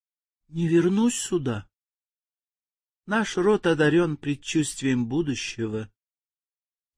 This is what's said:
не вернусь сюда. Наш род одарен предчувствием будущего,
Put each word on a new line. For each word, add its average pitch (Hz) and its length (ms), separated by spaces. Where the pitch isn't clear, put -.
не 160 220
вернусь 190 480
сюда. 131 520
Наш 208 300
род 190 300
одарен 156 500
предчувствием 139 920
будущего, 113 800